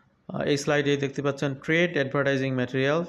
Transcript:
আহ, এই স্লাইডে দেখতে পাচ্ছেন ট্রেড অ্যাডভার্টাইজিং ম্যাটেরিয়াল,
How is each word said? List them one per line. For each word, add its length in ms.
আহ, 120
এই 160
স্লাইডে 400
দেখতে 240
পাচ্ছেন 340
ট্রেড 380
অ্যাডভার্টাইজিং 640
ম্যাটেরিয়াল, 540